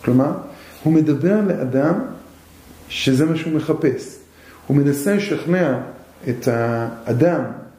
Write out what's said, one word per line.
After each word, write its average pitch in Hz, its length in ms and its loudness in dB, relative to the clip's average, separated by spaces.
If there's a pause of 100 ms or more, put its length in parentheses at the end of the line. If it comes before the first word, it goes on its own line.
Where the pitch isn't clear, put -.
כלומר, 131 280 4 (500)
הוא 156 100 2
מדבר 156 540 4
לאדם 139 480 0 (920)
שזה 139 380 0
מה 160 100 0
שהוא 160 160 -4
מחפש. - 680 -2 (480)
הוא 139 100 2
מנסה 143 380 2
לשכנע 165 640 0 (500)
את 123 200 -2
האדם 117 960 0 (340)